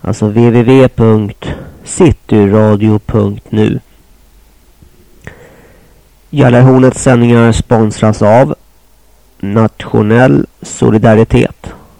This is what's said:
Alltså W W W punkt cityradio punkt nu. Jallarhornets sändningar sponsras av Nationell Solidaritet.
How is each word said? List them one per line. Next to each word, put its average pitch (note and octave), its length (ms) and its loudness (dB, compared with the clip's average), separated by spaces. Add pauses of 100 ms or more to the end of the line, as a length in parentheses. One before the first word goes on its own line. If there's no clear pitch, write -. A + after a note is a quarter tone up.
Alltså G#2+ 220 -6
W A#2 240 2
W A#2 140 0
W C3 240 4
punkt G#2+ 600 -2 (360)
cityradio G#2+ 1200 0
punkt G#2 440 -4
nu. G#2+ 300 -2 (2500)
Jallarhornets B2+ 720 2
sändningar A#2+ 500 2
sponsras G#2+ 720 -2
av A#2+ 320 2 (880)
Nationell A2 1040 -2 (160)
Solidaritet. A2+ 1120 -2 (280)